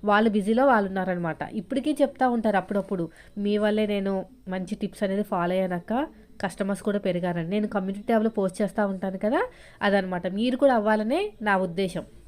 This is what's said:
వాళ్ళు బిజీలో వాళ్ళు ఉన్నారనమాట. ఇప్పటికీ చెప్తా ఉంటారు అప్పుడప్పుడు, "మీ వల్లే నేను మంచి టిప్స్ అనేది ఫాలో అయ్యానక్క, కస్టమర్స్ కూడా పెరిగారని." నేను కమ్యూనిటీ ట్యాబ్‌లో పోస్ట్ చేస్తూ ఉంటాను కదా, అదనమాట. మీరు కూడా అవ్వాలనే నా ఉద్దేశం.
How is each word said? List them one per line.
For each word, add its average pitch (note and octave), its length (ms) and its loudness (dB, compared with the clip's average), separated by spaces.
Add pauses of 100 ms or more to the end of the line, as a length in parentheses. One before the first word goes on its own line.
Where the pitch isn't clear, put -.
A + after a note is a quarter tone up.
(120)
వాళ్ళు G#3+ 260 6
బిజీలో A3 360 2
వాళ్ళు G3+ 180 4
ఉన్నారనమాట. F3+ 500 -2 (200)
ఇప్పటికీ C4+ 320 -2 (100)
చెప్తా C4 320 0
ఉంటారు G#3 280 2
అప్పుడప్పుడు, F#3+ 420 -2 (400)
"మీ G#3 100 2 (100)
వల్లే G#3+ 300 2
నేను G3 200 -2 (400)
మంచి F#3 280 -6
టిప్స్ G3+ 240 -4
అనేది G3+ 240 -2
ఫాలో F3+ 260 0
అయ్యానక్క, F3+ 360 -2 (500)
కస్టమర్స్ G3 460 -4
కూడా G3+ 180 0
పెరిగారని." F3 480 -2
నేను G#3+ 220 0
కమ్యూనిటీ G3 340 -4
ట్యాబ్‌లో A3 300 2
పోస్ట్ F#3 220 -2
చేస్తూ G#3 200 -2 (100)
ఉంటాను F#3+ 320 -6
కదా, C#4 160 2 (460)
అదనమాట. F#3 400 0 (140)
మీరు B3 240 0
కూడా C4 160 6
అవ్వాలనే A3 420 2 (260)
నా G3+ 60 4 (140)
ఉద్దేశం. F3 360 -4 (220)